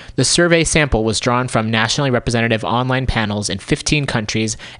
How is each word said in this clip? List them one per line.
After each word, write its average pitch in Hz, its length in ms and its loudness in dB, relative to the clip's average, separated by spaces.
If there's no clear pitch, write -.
The 131 80 2
survey 170 400 4
sample 135 400 2
was 110 160 0
drawn 123 280 0
from 113 220 0
nationally 113 400 0
representative 117 540 0
online 127 400 0
panels 104 460 -2
in 98 80 -6
fifteen 147 480 -2
countries 110 500 -2